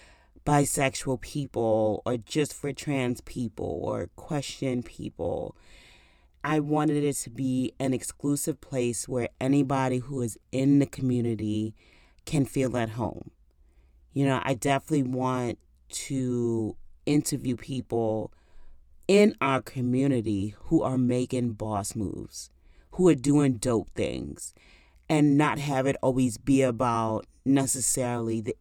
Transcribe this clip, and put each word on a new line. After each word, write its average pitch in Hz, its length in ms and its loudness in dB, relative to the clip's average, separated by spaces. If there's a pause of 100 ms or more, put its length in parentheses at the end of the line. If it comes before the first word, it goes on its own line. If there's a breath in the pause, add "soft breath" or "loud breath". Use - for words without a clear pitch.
(460 soft breath)
bisexual 139 760 0
people 110 840 0
or 123 120 -2
just 139 360 -2
for - 200 -8
trans 127 480 -2
people - 600 -6
or 107 340 -4
question 135 680 -4
people. - 720 -8 (880 soft breath)
I 151 160 2
wanted 151 440 2
it 143 120 0
to - 160 -8
be 127 480 -2
an 131 140 0
exclusive 143 680 -4
place 120 460 -2
where 123 220 -2 (120)
anybody 131 580 2
who 135 220 -6
is 117 160 -4 (140)
in 139 260 4
the 139 80 6
community 110 880 -2 (520 soft breath)
can 139 200 2
feel 127 320 -2
at 113 120 -2
home. 110 420 -8 (800)
You 139 140 0
know, 135 180 2
I 139 100 0
definitely 139 560 0
want 127 480 -2 (320)
to 120 840 -2 (320)
interview 143 480 0
people 113 760 -4 (760)
in 202 340 8
our 135 200 2
community 120 920 0 (120)
who 165 180 4
are 127 160 0
making 123 540 0
boss 107 420 -4
moves, - 560 -8 (400)
who 180 160 4
are 156 80 8
doing 139 380 4
dope 117 420 -2
things, 69 580 -6 (560 soft breath)
and 147 280 6
not 151 220 2
have 139 260 0
it 139 160 0
always 127 360 2
be 135 240 4
about 113 640 0 (200)
necessarily 123 920 0
the 107 220 -6